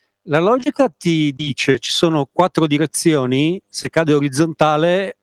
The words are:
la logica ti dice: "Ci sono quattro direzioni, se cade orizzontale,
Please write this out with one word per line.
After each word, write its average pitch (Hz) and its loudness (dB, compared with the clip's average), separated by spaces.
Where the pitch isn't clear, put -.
la 147 0
logica 247 0
ti 156 0
dice: 135 -2
"Ci - -8
sono 160 0
quattro 175 0
direzioni, 147 0
se - -12
cade 160 0
orizzontale, 156 0